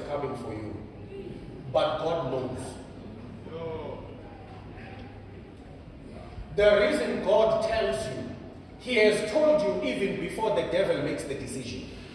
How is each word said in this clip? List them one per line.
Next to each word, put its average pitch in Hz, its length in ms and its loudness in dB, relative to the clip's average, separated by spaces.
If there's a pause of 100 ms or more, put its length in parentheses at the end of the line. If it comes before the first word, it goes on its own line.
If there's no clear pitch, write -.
coming 139 300 -2
for 113 160 -8
you. 107 220 -6 (960)
But - 280 4
God 160 320 0
knows. - 440 -4 (3750)
The 202 260 8
reason 233 420 2
God 220 460 6
tells 220 380 0
you - 240 -6 (500)
he 247 140 0
has 214 360 6
told 302 300 6
you 196 280 2
even 196 300 0
before 220 360 0
the 165 160 4
devil 170 320 4
makes 151 200 -2
the 139 120 -4
decision. 120 520 -6 (280)